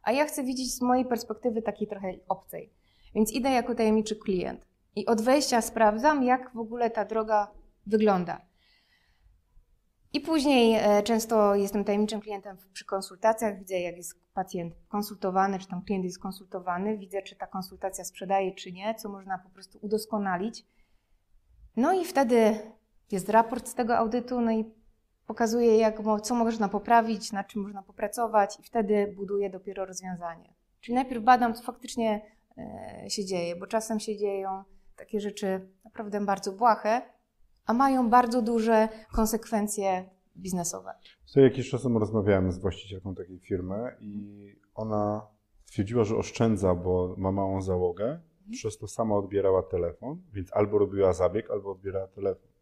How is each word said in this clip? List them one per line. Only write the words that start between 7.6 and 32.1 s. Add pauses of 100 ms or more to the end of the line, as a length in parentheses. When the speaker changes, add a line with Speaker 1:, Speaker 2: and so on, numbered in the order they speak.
Speaker 1:
wygląda. (1700)
I
później,
e,
często
jestem
tajemniczym
klientem
w,
przy
konsultacjach,
widzę,
jak
jest (140)
pacjent (160)
konsultowany,
czy
tam
klient
jest
konsultowany,
widzę,
czy
ta
konsultacja
sprzedaje,
czy
nie,
co
można
po
prostu
udoskonalić. (1120)
No
i
wtedy (520)
jest
raport
z
tego
audytu,
no
i (640)
pokazuję,
jak
mo-,
co
można
poprawić,
nad
czym
można
popracować
i
wtedy
buduję
dopiero
rozwiązanie. (280)
Czyli
najpierw
badam,
co
faktycznie, (360)